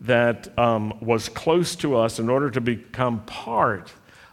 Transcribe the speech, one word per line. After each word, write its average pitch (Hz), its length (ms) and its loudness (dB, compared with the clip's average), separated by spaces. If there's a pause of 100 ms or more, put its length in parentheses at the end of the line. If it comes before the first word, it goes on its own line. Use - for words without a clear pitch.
that, 120 580 0
um, 110 440 0
was 110 260 0
close 165 480 0
to 139 220 0
us 113 200 0
in 113 120 0
order 139 200 2
to 120 120 -2
become 117 640 -2
part 120 680 -2 (400)